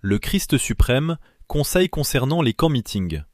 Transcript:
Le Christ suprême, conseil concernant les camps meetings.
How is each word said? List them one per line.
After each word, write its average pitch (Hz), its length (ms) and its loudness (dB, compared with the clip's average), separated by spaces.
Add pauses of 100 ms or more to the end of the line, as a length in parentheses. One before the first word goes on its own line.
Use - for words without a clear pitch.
Le 98 160 0
Christ - 400 0
suprême, 143 600 2 (260)
conseil 180 440 0
concernant 143 520 0
les 120 140 2
camps 165 140 2
meetings. 95 520 -4 (120)